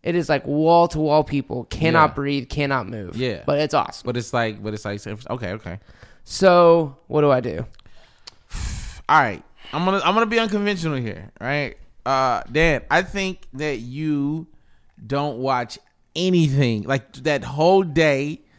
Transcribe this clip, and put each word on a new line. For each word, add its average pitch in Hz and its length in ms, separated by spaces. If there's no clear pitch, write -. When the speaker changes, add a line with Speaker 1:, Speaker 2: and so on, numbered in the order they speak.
Speaker 1:
it 175 120
is, 170 140
like, 143 180
wall-to-wall 156 760
people. 131 400
Cannot 160 460
Speaker 2:
Yeah. - 40
Speaker 1:
breathe, 139 340
cannot 135 400
move. 104 280
Speaker 2:
Yeah. 120 280
Speaker 1:
But 143 140
it's 151 160
awesome. - 320
Speaker 2:
But 120 100
it's 120 160
like, 110 300
but 107 100
it's 107 120
like 104 160
San 104 160
Fran-, 120 200
okay, 101 160
okay. 87 260
Speaker 1:
So, 170 720
what 151 140
do 147 100
I 127 100
do? 95 260
Speaker 2:
<sighs> - 580
All 151 120
right. 110 220
I'm 160 120
gonna, 190 200
I'm 185 100
gonna 226 120
be 226 120
unconventional 202 580
here, 101 340
right? 135 360
Uh, 131 460
Dan, 151 400
I 170 120
think 190 520
that 143 260
you 147 680
don't 139 320
watch 127 400
anything. 143 680
Like, - 280
that 143 200
whole 160 380
day, 151 580